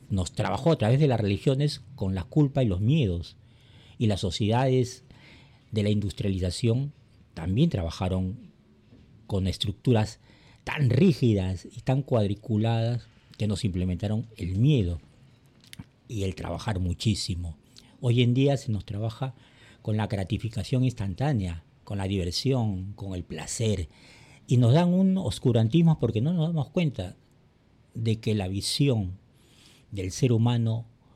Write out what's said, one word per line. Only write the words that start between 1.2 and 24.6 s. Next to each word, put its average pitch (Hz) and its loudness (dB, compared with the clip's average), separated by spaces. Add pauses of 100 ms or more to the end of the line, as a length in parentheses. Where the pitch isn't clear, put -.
religiones 131 0 (140)
con 95 -2
la - -4
culpa 139 2
y 123 4
los 92 0
miedos, 107 0 (640)
y 117 0
las 101 0
sociedades 117 0 (720)
de 107 0
la 104 2
industrialización 104 -2 (420)
también 98 2
trabajaron 92 -2 (920)
con 95 -2
estructuras 107 0 (440)
tan 143 0
rígidas 107 2
y - -18
tan 135 0
cuadriculadas 113 0 (320)
que 107 -2
nos 101 -2
implementaron 92 -2 (100)
el 90 -4
miedo 107 2 (1080)
y 101 -4
el 95 -2
trabajar 87 -6
muchísimo. 87 -2 (460)
Hoy 123 2
en 120 4
día 135 2
se - -8
nos 104 -4
trabaja 113 -6 (460)
con 107 -2
la 107 -2
gratificación 107 -2
instantánea, 98 -2 (200)
con 101 -8
la 95 -4
diversión, 101 -2
con 98 -10
el 90 -6
placer, 90 -4 (640)
Y 120 4
nos 120 6